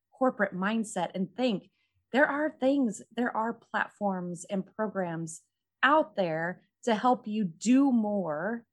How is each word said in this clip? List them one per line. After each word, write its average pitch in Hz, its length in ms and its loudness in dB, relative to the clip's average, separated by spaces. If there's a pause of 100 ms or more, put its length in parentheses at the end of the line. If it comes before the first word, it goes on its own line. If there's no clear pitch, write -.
(120)
corporate 254 440 -2
mindset 196 580 -2
and 185 140 -4 (100)
think 254 320 -2 (420)
there 277 140 4
are 294 340 -2
things, 262 420 0 (140)
there 240 200 -2
are 226 180 -2
platforms 185 960 -6
and 190 160 -2 (100)
programs 175 640 -4 (420)
out 302 320 4
there 170 460 -2 (220)
to 233 120 2
help 247 320 2
you 214 160 -2
do 254 480 4
more 208 800 0